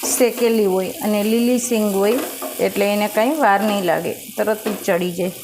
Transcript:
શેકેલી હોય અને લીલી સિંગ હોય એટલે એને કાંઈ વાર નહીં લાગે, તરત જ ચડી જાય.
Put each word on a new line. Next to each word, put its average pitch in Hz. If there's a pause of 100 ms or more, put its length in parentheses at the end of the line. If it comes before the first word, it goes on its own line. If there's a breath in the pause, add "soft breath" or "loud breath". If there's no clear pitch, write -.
(160)
શેકેલી 226
હોય 190
અને 208
લીલી 233
સિંગ 226
હોય 202 (420)
એટલે 196
એને 208
કાંઈ 226
વાર 208
નહીં 202
લાગે, 165 (240)
તરત 214
જ 208
ચડી 180
જાય. 180 (120)